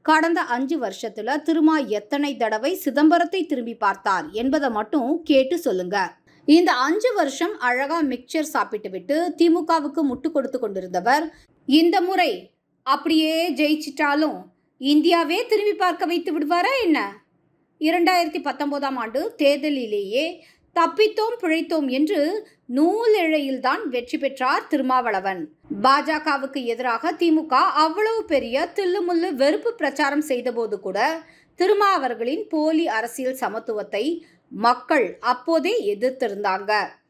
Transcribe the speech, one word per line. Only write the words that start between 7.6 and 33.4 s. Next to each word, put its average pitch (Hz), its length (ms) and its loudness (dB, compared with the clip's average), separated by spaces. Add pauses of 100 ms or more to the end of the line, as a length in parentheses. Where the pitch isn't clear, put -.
மிக்சர் 247 400 -2
சாப்பிட்டு 208 480 -4
விட்டு 277 480 -2
திமுகவுக்கு 330 640 2 (120)
முட்டு 277 200 -4
கொடுத்து 262 280 -2
கொண்டிருந்தவர் 202 680 0 (360)
இந்த 339 360 4
முறை 349 500 -2 (320)
அப்படியே 311 680 0
ஜெயிச்சிட்டாலும் 294 880 0 (360)
இந்தியாவே 330 680 2
திரும்பி 415 280 0
பார்க்க 359 320 -2
வைத்து 339 340 -2
விடுவாரா 359 440 0
என்ன? 220 400 0 (560)
இரண்டாயிரத்தி 339 600 2
பத்தொன்பதாம் 277 560 -4
ஆண்டு 247 400 -4
தேர்தலிலேயே 277 1040 -2 (360)
தப்பித்தோம் 427 600 2
பிழைத்தோம் 320 480 0
என்று 311 580 0 (280)
நூலிழையில்தான் 330 1120 2
வெற்றி 247 300 -4
பெற்றார் 269 500 -2
திருமாவளவன். 220 840 0 (320)
பாஜகவுக்கு 277 840 0
எதிராக 233 480 -2
திமுக 320 420 2
அவ்வளவு 359 720 2
பெரிய 269 500 -2
தில்லுமுல்லு 349 580 -2
வெறுப்பு 311 400 0
பிரச்சாரம் 285 480 -2
செய்தபோது 233 580 -4
கூட 247 440 -2 (340)
திருமா 403 360 4
அவர்களின் 262 560 -2
போலி 311 380 0
அரசியல் 247 520 -4
சமத்துவத்தை 220 840 -4 (280)